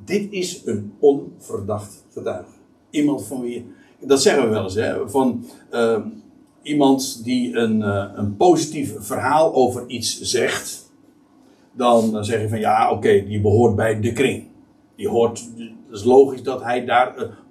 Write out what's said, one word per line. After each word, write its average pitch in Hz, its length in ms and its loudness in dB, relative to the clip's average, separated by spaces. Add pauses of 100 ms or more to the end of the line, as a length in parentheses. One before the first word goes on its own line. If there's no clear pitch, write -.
dit 202 260 -4
is 180 340 -6
een 104 340 -6
onverdacht 107 1120 -2
getuige. - 380 -10 (380)
Iemand 147 380 -2
van 127 140 -8
wie, 120 300 -10 (280)
dat 139 220 2
zeggen 151 220 4
we 113 60 2
wel 104 140 0
eens, 92 120 -8
hè, - 340 -2
van, 123 360 0 (240)
eh, 117 280 0 (640)
iemand 135 600 0
die 123 320 -2
een, 110 280 2
eh, 101 220 -2 (100)
een 104 200 -4
positief 156 600 2
verhaal 143 560 0
over 131 340 0
iets - 340 -8
zegt. - 680 -4 (840)
Dan, 117 440 2
eh, 104 60 -4
zeg 107 180 -2
je 107 80 -2
van, 104 100 -2
"Ja, - 320 2
oké, 101 360 4
die 104 140 -2
behoort 107 340 4
bij 113 240 0
de 110 140 -2
kring. 123 340 -2 (480)
Die 101 140 -6
hoort, 117 300 0 (180)
het - 420 -16
is 98 40 -10
logisch 131 400 6
dat 131 200 -6
hij 120 220 -4
daar, 123 300 0
eh, 120 140 -8 (220)